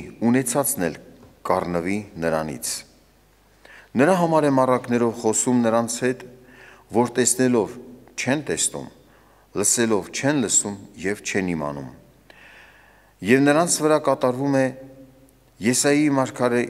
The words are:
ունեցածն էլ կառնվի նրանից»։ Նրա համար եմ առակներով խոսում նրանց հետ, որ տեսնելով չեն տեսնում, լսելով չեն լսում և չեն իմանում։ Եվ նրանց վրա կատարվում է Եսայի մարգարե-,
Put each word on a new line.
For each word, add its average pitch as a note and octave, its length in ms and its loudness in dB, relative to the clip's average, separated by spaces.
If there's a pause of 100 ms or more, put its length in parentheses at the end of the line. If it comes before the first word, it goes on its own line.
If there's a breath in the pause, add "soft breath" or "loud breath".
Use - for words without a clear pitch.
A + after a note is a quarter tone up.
(180)
ունեցածն C3 720 0
էլ - 80 -4 (440)
կառնվի F2 580 -2 (160)
նրանից»։ D#2+ 580 -4 (1160 loud breath)
Նրա D3+ 240 4
համար E3 320 2
եմ C3+ 140 4
առակներով A#2+ 540 2
խոսում A#2 440 0
նրանց A#2 400 0
հետ, B2+ 240 -2 (640 loud breath)
որ A#2+ 240 0
տեսնելով A#2+ 640 2 (360)
չեն C#3 340 -4
տեսնում, D2+ 420 -4 (680 soft breath)
լսելով G#2 520 0
չեն D3 300 -2
լսում G2+ 400 -2 (160)
և G2 260 -6
չեն F#2+ 300 -2
իմանում։ D2 400 -6 (1300 loud breath)
Եվ B2 200 4
նրանց D3 340 4
վրա D3+ 240 2
կատարվում C3+ 560 0
է C3+ 100 2 (960)
Եսայի C#3+ 480 2
մարգարե-, B2 640 0